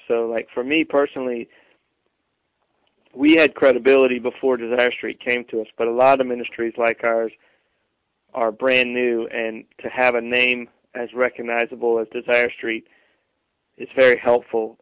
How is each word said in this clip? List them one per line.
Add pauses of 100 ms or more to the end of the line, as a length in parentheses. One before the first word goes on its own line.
So,
like,
for
me
personally, (1700)
we
had
credibility
before
Desire
Street
came
to
us, (100)
but
a
lot
of
ministries
like
ours (1000)
are
brand
new,
and (140)
to
have
a
name (260)
as
recognizable
as
Desire
Street (920)
is
very
helpful